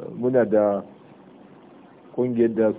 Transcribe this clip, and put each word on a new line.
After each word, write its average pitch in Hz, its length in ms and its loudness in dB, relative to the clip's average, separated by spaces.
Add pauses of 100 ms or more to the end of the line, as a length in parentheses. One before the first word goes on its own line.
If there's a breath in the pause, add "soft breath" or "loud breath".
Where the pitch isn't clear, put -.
(160)
Muna 123 280 0
da 104 380 2 (1300)
ƙungiyar 117 380 0
da 110 240 2